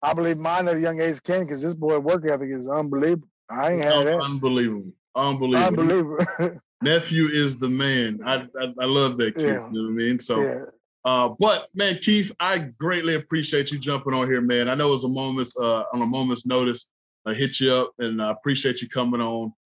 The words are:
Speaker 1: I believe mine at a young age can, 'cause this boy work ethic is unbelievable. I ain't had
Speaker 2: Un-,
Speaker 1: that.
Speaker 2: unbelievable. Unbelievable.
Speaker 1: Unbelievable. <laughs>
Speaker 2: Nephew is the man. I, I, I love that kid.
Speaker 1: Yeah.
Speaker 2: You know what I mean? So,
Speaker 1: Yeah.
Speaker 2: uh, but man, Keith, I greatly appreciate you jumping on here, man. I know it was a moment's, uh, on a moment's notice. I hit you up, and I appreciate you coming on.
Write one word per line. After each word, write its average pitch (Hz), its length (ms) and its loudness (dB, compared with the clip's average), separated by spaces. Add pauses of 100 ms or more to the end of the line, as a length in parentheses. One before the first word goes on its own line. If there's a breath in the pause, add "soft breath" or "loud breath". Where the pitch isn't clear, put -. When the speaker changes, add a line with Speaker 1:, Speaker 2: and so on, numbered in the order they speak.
Speaker 1:
I 151 120 0
believe 165 240 0
mine 170 300 0
at 170 80 2
a 160 40 -2
young 165 200 -2
age 160 240 -2
can, 180 240 0
'cause 143 140 -6
this 165 120 -2
boy 156 260 2
work 156 280 0
ethic 139 240 0
is 131 160 -6
unbelievable. 151 600 0 (200)
I 135 240 -2
ain't 165 120 0
had 151 80 4
Speaker 2:
Un-, 143 120 4
Speaker 1:
that. 165 160 2
Speaker 2:
unbelievable. 123 720 -2 (240)
Unbelievable. 131 680 2
Speaker 1:
Unbelievable. 170 840 0
<laughs> - 180 -14
Speaker 2:
Nephew 165 480 2
is 143 260 2
the 127 120 -2
man. 127 560 0
I, 127 200 -2 (140)
I, 127 220 -6
I 127 40 -2
love 131 320 2
that 113 180 0
kid. 160 100 -2
Speaker 1:
Yeah. 101 260 0
Speaker 2:
You - 0 -
know 110 120 -4
what 110 60 -4
I 110 40 -2
mean? 117 260 0
So, 120 220 0
Speaker 1:
Yeah. 131 220 -2 (420)
Speaker 2:
uh, 127 240 4 (100)
but 202 340 2
man, 190 280 0
Keith, 208 400 2
I 185 160 0 (200)
greatly 165 380 0
appreciate 151 560 -2
you 147 80 -6
jumping 135 340 -4
on 127 140 0
here, 127 140 2
man. 120 260 2
I 127 80 0
know 147 140 2
it - 20 4
was 131 140 0
a 127 40 0
moment's, 131 480 -2
uh, 117 260 0 (100)
on 123 80 0
a 120 40 0
moment's 123 400 -2
notice. 123 440 0 (360)
I 110 80 -2
hit 135 280 -2
you 131 120 4
up, 127 260 0
and 113 220 -2
I 107 100 0
appreciate 131 500 -2
you 120 80 -10
coming 120 320 0
on. 113 320 -4 (160)